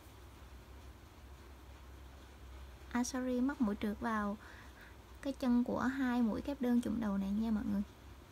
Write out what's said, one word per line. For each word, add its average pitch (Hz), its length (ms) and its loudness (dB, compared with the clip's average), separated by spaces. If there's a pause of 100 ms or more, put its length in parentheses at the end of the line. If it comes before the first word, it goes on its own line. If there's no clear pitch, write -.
(3000)
À, 240 120 2
sorry, 254 360 0
móc 277 200 4
mũi 208 200 4
trượt 208 200 0
vào 214 360 2 (840)
cái 277 100 -2
chân 247 320 6
của - 160 2
hai 254 420 4
mũi 220 180 4
kép - 200 -2
đơn 240 200 6
chụm 220 200 2
đầu 202 180 2
này 196 120 2
nha 220 200 2
mọi 208 220 4
người. 202 100 4 (500)